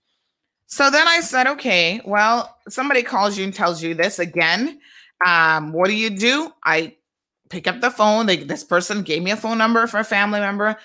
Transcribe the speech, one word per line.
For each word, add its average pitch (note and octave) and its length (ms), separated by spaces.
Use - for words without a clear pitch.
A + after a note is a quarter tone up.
So C#4 240
then D#4 160
I E4+ 140
said, C4 260
"Okay, G#3 560
well, G#3+ 540
somebody C4 340
calls G3+ 360
you F#3+ 80
and G3 80
tells F3 280
you E3 120
this F3+ 260
again. F3 640
Um, D#3+ 460
what F3+ 160
do G#3 80
you A3 140
do?" B3 420
I D#3+ 300
pick F3+ 180
up F#3 120
the B3 120
phone. G#3+ 340
They, F#3 120
this D3 260
person F3+ 400
gave D#3+ 180
me F#3 80
a G#3+ 80
phone A3+ 220
number A3+ 260
for G#3+ 140
a A3 40
family G#3 360
member. G3+ 460